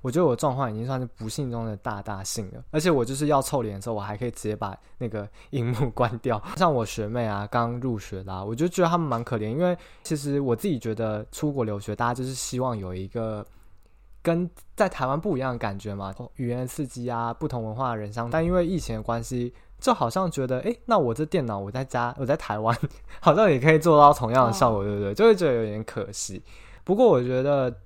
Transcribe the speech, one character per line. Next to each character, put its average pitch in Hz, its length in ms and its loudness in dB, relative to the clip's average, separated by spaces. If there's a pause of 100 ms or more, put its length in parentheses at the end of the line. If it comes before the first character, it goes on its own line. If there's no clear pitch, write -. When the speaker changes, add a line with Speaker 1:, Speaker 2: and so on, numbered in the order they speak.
Speaker 1:
我 127 80 -4
觉 156 100 2
得 175 40 4
我 127 100 4
状 131 200 0
况 131 160 -2
已 107 60 -6
经 113 80 -6
算 131 140 -4
是 127 60 -4 (120)
不 110 100 -8
幸 131 220 -6
中 117 160 -6
的 107 100 -6
大 104 240 -8
大 98 240 -8
幸 101 280 -6
了， 120 180 -16
而 156 100 0
且 170 120 2
我 131 120 4
就 131 120 -4
是 147 100 -2
要 147 160 4
臭 131 220 -2
脸 107 100 -6
的 98 80 -10
时 117 80 -8
候， 113 60 -2
我 107 40 -4
还 101 160 -6
可 101 80 -6
以 120 60 -2
直 - 140 -14
接 107 120 -2
把 101 220 -6 (220)
那 123 100 -4
个 101 180 -6 (220)
荧 123 220 -2
幕 123 180 0
关 120 300 0
掉。 113 260 -2
<laughs> - 100 -10
像 170 160 4
我 117 140 0
学 104 220 -6
妹 117 180 -2
啊， 104 240 -4
刚 120 300 -2
入 120 180 -2
学 95 260 -10
的 95 80 -10
啊， 92 120 -6
我 110 120 -6
就 156 120 0
觉 180 160 0
得 170 40 4
他 170 100 2
们 165 100 0
蛮 117 160 -2
可 117 140 -4
怜， 107 120 -2
因 120 80 -4
为 180 180 2 (280)
其 160 120 -4
实 143 240 -2
我 127 160 2
自 208 120 -4
己 151 100 0
觉 113 160 -4
得 107 380 -4
出 151 200 -2
国 135 140 0
留 104 140 -4
学， 104 160 -6
大 117 100 0
家 123 80 0
就 127 100 -6
是 131 100 -6
希 123 260 -6
望 123 180 -2
有 92 160 -8
一 95 140 -6
个 110 380 -6 (760)
跟 170 260 0 (260)
在 190 140 2
台 - 160 -4
湾 135 140 0
不 170 180 -2
一 - 20 -2
样 131 120 -2
的 120 80 -6
感 101 180 -4
觉 101 160 -8
嘛， 98 180 -8 (260)
语 123 100 -4
言 123 180 -4
刺 131 220 -6
激 120 200 -8
啊， 117 240 -2
不 151 160 -6
同 127 160 -4
文 110 120 -6
化 127 140 -2
的 117 80 -2
人 104 140 -8
相 117 140 -4
处。 120 60 -6
但 160 120 2
因 175 100 0
为 180 120 4
疫 170 140 -2
情 117 160 -6
的 107 80 -6
关 117 180 -2
系， 123 320 -4 (240)
就 - 160 2
好 120 160 0
像 185 220 0
觉 131 160 -2
得， 127 140 0
诶， 226 240 -4
那 233 120 4
我 123 160 2
这 151 120 -2
电 151 200 0
脑 104 140 -2
我 101 100 -6
在 127 140 -4
家， 123 340 -2
我 139 80 -4
在 135 120 2
台 107 200 -4
湾， 113 180 2 (200)
<laughs> - 240 -14
好 160 160 6
像 202 160 6
也 131 80 4
可 147 120 6
以 160 60 8
做 156 220 8
到 147 140 12
同 123 180 0
样 123 160 6
的 113 60 2
效 120 180 4
果， 104 80 2
Speaker 2:
哦。 98 60 -2
Speaker 1:
对 104 100 -2
不 101 60 -2
对？ 101 120 -2
就 202 120 4
会 226 100 10
觉 180 100 0
得 135 80 4
有 113 120 0
点 107 180 -6
可 101 280 -8
惜。 - 300 -10 (440)
不 185 100 2
过 240 120 6
我 143 140 8
觉 127 220 0
得 135 420 0